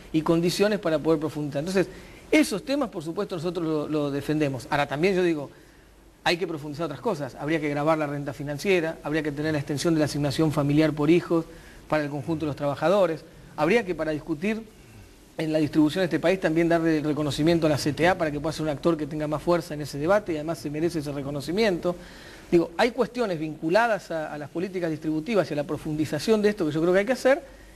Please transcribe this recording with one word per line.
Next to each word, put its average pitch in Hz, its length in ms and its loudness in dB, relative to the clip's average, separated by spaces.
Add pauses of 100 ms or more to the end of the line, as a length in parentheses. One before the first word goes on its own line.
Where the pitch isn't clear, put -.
(120)
y 160 100 2
condiciones 175 560 2
para 160 200 0
poder 156 220 2
profundizar. 147 400 -4
Entonces, 185 260 2 (440)
esos 226 340 2
temas, 269 260 -2
por 175 120 -8
supuesto, 185 340 -4
nosotros 170 280 -4
lo, 156 240 0
lo 147 220 0
defendemos. 139 600 -2
Ahora, 143 180 2
también 170 260 0
yo 180 80 2
digo, 156 280 0 (760)
hay 170 120 2
que 180 100 -4
profundizar 151 400 -6
otras 143 140 -10
cosas. 147 340 -4
Habría 151 260 -2
que 151 80 -2
gravar 147 300 2
la 151 80 0
renta 143 260 -6
financiera, 156 720 -2
habría 151 200 -2
que 151 100 -4
tener 151 200 -2
la 151 60 0
extensión 156 360 0
de 151 60 2
la 147 60 4
asignación 147 440 0
familiar 147 440 2
por 147 160 2
hijos 165 340 4 (440)
para 156 140 0
el 143 80 -6
conjunto 151 360 -4
de - 20 -2
los 131 80 -4
trabajadores, 160 640 2 (340)
habría 196 280 4
que, 180 100 -4
para 156 180 -2
discutir 165 500 -4 (720)
en 156 160 -2
la 156 60 2
distribución 151 440 4
de - 40 2
este 151 140 -2
país, 185 200 2
también 165 280 2
darle 165 300 2
el 147 60 -2
reconocimiento 151 640 2
a 156 40 4
la 135 80 2
C 147 140 -2
T 147 160 2
A 190 80 4
para 160 140 -2
que 143 100 -6
pueda 156 120 -2
ser 156 100 -8
un 156 60 -2
actor 156 280 0
que 151 100 -6
tenga 151 200 -6
más 147 160 -4
fuerza 170 320 0
en 147 60 -8
ese 143 180 -8
debate 190 340 2
y 156 40 -2
además 156 220 -6
se 151 120 -10
merece 160 280 -2
ese 147 140 -6
reconocimiento. 160 840 -2 (540)
Digo, 170 260 4
hay 233 140 2
cuestiones 220 480 -2
vinculadas 175 720 0
a, 156 240 -6
a - 20 -10
las 147 140 -12
políticas 175 400 -4
distributivas 156 600 0
y 151 40 -4
a - 20 -2
la 147 80 0
profundización 156 800 0
de 208 80 4
esto 202 160 0
que 147 60 0
yo 156 100 0
creo 180 100 4
que 190 60 6
hay 202 80 2
que 254 60 0
hacer, 262 300 2 (340)